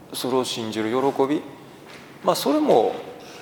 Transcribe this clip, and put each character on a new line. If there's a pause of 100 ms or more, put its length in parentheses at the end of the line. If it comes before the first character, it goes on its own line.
(140)
そ
れ
を
信
じ
る
喜
び、 (800)
ま
あ、
そ
れ
も (460)